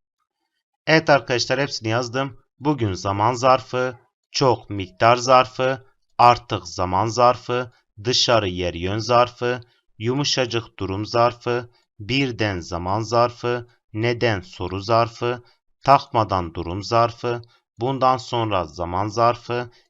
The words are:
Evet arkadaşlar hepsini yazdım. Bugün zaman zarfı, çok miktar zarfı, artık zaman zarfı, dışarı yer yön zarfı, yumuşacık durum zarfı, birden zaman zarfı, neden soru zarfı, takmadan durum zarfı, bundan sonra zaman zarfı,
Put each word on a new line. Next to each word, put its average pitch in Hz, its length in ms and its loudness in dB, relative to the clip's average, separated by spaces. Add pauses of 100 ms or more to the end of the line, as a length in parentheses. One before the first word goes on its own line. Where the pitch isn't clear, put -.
(880)
Evet 156 240 4
arkadaşlar 131 500 2
hepsini 135 280 -6
yazdım. 123 500 -4 (200)
Bugün 123 340 -2
zaman 101 420 0
zarfı, 127 640 0 (320)
çok 123 400 0
miktar 104 460 2
zarfı, 127 680 2 (320)
artık 117 500 4
zaman 92 380 -2
zarfı, 120 640 0 (320)
dışarı 117 440 0
yer 90 260 -4
yön 92 240 -6
zarfı, 123 640 0 (380)
yumuşacık 120 800 -4
durum 98 280 -6
zarfı, 120 640 -2 (280)
birden 110 640 -2
zaman 90 400 -4
zarfı, 120 680 -2 (240)
neden 117 480 0
soru 92 400 -8
zarfı, 117 600 -2 (400)
takmadan 101 720 2
durum 87 280 -8
zarfı, 117 600 -2 (360)
bundan 127 380 0
sonra 110 500 -2
zaman 87 420 -4
zarfı, 117 600 -2 (200)